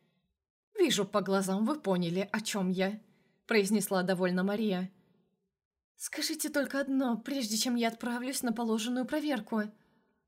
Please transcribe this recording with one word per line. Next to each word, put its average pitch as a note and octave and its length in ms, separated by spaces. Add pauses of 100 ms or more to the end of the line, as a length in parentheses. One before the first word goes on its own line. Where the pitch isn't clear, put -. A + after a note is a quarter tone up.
(800)
«Вижу, G#3 260
по G#3 160
глазам F#3+ 460
вы D4+ 120
поняли, F#3 540
о G#3+ 80
чем G3 300
я», F#3+ 300 (480)
произнесла G3 560
довольно F3+ 400
Мария. G3 480 (1040)
«Скажите - 540
только C#4 280
одно, C4+ 380
прежде A3+ 400
чем B3 180
я A#3 140
отправлюсь B3 540
на A#3+ 100
положенную A#3 520
проверку», B3+ 580 (640)